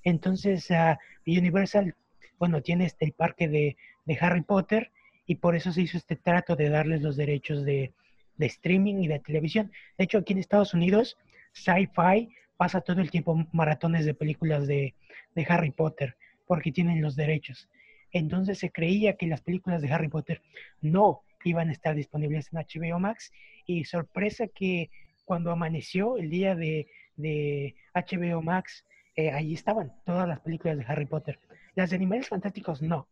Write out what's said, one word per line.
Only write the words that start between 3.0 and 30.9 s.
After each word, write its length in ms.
el 80
parque 340
de, 300
de 140
Harry 220
Potter 480
y 100
por 180
eso 160
se 120
hizo 140
este 200
trato 400
de 140
darles 320
los 140
derechos 480
de, 280
de 100
streaming 500
y 100
de 140
televisión. 500
De 80
hecho, 140
aquí 140
en 80
Estados 340
Unidos, 420
Sci-Fi 760
pasa 240
todo 200
el 100
tiempo 420
maratones 520
de 100
películas 520
de, 280
de 120
Harry 220
Potter 460
porque 260
tienen 280
los 140
derechos. 540
Entonces 480
se 120
creía 460
que 120
las 120
películas 420
de 100
Harry 160
Potter 340
no 400
iban 240
a 40
estar 220
disponibles 580
en 60
H 220
B 120
O 60
Max 320
y 180
sorpresa 640
que 420
cuando 280
amaneció 640
el 120
día 280
de, 320
de 600
H 220
B 180
O 80
Max, 420
eh, 160
ahí 240
estaban 380
todas 220
las 140
películas 360
de 120
Harry 180